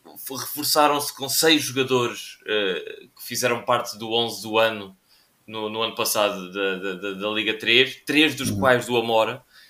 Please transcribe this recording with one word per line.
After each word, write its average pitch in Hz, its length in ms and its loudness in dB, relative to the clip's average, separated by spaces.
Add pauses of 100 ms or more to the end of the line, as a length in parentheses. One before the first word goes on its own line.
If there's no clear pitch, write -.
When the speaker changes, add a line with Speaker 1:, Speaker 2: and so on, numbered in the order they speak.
(160)
Speaker 1:
f-, - 200 -12
reforçaram-se 143 800 0
com 139 140 -8
seis 151 360 4
jogadores, 123 720 0 (100)
eh, 95 680 -4
que - 140 -16
fizeram 117 340 -2
parte 120 360 -2
do 110 160 -10
onze 113 280 -2
do 110 160 0
ano 104 380 2 (500)
no, 110 240 -6
no 110 120 -4
ano 110 140 -4
passado 101 540 0
da, 95 260 -2
da, 95 180 -6
da, 95 180 -8
da 95 180 -6
Liga 107 280 -2
três, 123 480 2
três 151 300 2
dos 127 160 -4
Speaker 2:
Uhum. 101 100 -4
Speaker 1:
quais 123 240 4
do 120 100 -2
Amora, 113 480 2 (260)